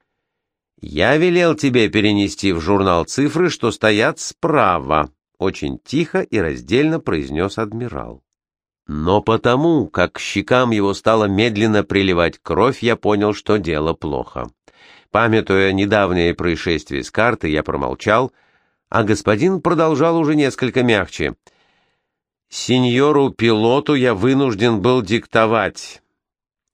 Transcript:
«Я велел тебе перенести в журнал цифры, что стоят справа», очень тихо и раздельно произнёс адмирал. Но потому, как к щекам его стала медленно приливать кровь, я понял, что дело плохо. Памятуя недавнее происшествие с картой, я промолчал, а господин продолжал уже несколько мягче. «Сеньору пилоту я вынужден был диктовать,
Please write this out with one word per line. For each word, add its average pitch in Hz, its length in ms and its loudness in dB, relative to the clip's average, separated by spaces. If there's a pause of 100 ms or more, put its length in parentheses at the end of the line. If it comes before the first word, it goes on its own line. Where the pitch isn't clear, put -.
(800)
«Я 85 380 0
велел 170 380 2
тебе 123 340 2
перенести 101 640 0
в 82 80 -4
журнал 90 440 2
цифры, 147 440 -2
что 120 220 -2
стоят 110 480 0
справа», 82 920 0 (280)
очень 80 440 -4
тихо 170 380 -2
и - 160 -4
раздельно 95 600 -2
произнёс 80 580 -4
адмирал. 104 640 -10 (680)
Но 82 340 0
потому, 123 680 0
как 90 260 0
к - 60 -16
щекам 120 520 0
его 101 220 0
стала 110 320 2
медленно 107 580 2
приливать 87 540 0
кровь, 107 460 -2
я 113 120 2
понял, 104 380 0
что 104 240 -2
дело 82 360 -2
плохо. 64 540 -8 (640)
Памятуя 104 640 2
недавнее 95 640 2
происшествие 78 680 -4
с - 60 -12
картой, 107 420 -2
я 76 120 0
промолчал, 71 680 -2 (580)
а 113 140 0
господин 107 580 0
продолжал 160 560 0
уже 156 180 0
несколько 131 480 0
мягче. 95 520 0 (1120)
«Сеньору 127 840 2
пилоту 117 640 2
я 123 180 2
вынужден 117 680 2
был 127 200 2
диктовать, 110 1000 -2 (720)